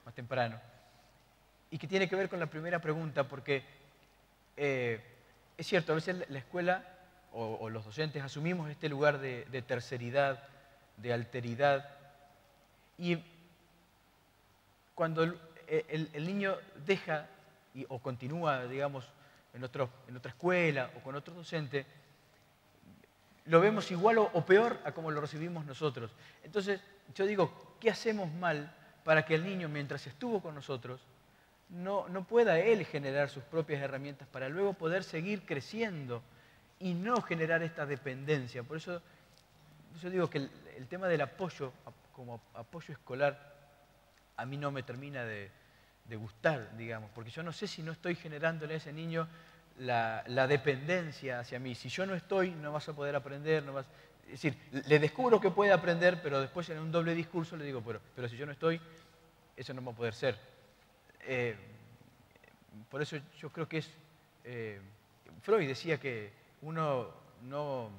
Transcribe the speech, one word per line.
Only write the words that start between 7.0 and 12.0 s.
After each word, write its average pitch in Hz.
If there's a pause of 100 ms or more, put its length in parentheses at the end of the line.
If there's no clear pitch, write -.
o, 110
o 110
los 110
docentes 143
asumimos 151
este 151
lugar 143
de, 127
de 123
terceridad, 127 (560)
de 120
alteridad, 123 (1080)